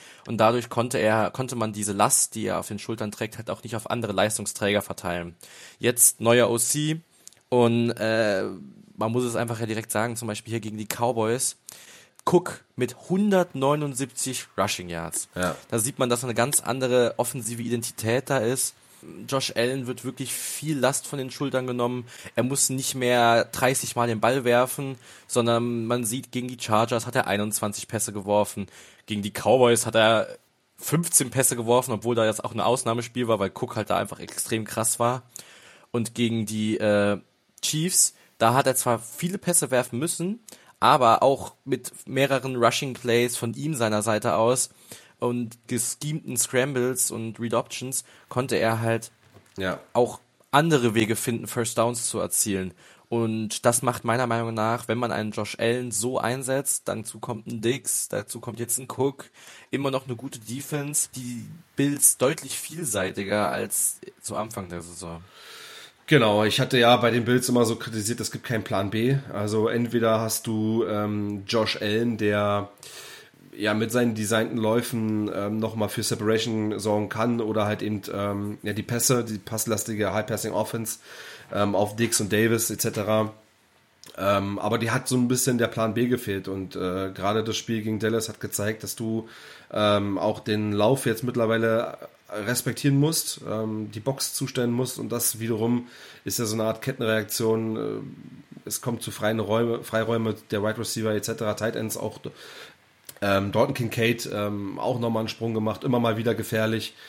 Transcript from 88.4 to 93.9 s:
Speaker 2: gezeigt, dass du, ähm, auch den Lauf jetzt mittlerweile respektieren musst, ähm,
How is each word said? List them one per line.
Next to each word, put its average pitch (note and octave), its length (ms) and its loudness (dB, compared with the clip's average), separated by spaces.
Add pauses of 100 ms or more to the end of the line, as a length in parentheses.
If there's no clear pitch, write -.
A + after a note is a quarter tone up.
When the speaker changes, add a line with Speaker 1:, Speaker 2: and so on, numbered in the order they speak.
Speaker 2:
gezeigt, G#2+ 420 -4
dass - 140 -8
du, A2+ 320 -4 (440)
ähm, G2+ 460 2
auch G#2 220 0
den G#2+ 320 -2
Lauf A2 340 4
jetzt A2+ 160 0
mittlerweile A2+ 720 0 (500)
respektieren C3 520 2
musst, - 480 0
ähm, G#2+ 460 -4